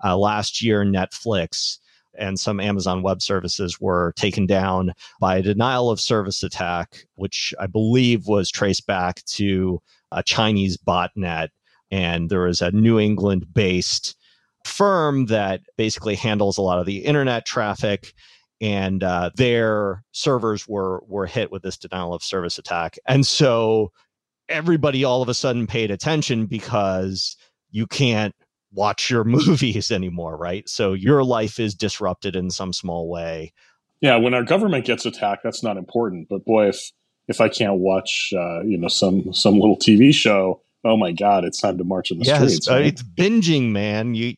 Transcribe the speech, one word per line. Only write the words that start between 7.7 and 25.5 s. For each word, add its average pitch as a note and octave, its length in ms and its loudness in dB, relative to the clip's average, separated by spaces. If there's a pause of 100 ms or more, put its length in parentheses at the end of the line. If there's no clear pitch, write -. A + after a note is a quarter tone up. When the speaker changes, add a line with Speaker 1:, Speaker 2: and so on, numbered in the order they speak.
Speaker 1:
was G2+ 240 2
traced - 360 0
back F2+ 400 -2
to F#2 540 -2 (300)
a F2+ 120 -6
Chinese G2 540 0
botnet. F2+ 720 -4 (400)
And E2+ 380 -2
there F#2 120 0
was F2 200 0
a F2 120 0
New A2 260 4
England-based F#2+ 1160 0 (480)
firm D#3 640 2
that G2+ 340 0 (160)
basically A2 400 -2
handles G#2 420 0
a G2+ 40 -2
lot F2+ 180 0
of F2 60 -4
the G2 180 -6
internet C3 420 0
traffic, G#2 680 -4 (460)
and, F#2+ 440 -2
uh, F2 320 -2
their A2 720 -2
servers A2+ 560 -4
were, F#2+ 400 -6
were F#2+ 200 -6
hit G2+ 260 -6
with F#2 100 -12
this F#2+ 140 -10
denial F2+ 360 -10
of E2+ 120 -10
service F2 340 -6
attack. E2+ 480 -8
And C#3 180 4
so A2+ 680 2 (560)
everybody D3+ 560 2
all B2+ 180 2
of B2 60 0
a B2 60 -2
sudden A#2+ 340 -2